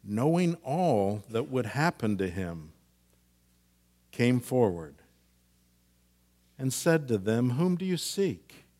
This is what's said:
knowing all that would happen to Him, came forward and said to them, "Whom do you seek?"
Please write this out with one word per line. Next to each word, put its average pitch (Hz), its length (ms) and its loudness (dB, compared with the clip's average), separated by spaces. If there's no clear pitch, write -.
knowing 160 520 0
all 113 640 0
that 113 200 -4
would 127 180 -2
happen 120 500 0
to 95 120 -2
Him, 85 440 -8
came 123 300 4
forward 92 540 0
and 131 160 -2
said 165 340 2
to 117 100 2
them, 113 340 0
"Whom 175 260 0
do 185 80 -6
you 185 100 -2
seek?" - 720 -6